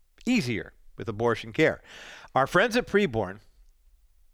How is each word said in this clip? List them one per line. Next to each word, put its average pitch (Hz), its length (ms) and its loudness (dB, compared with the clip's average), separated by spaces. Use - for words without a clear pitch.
easier 127 480 -2
with 104 100 -8
abortion 113 460 -2
care. 151 280 2
Our 135 100 4
friends 208 300 2
at 190 100 2
Preborn 110 540 0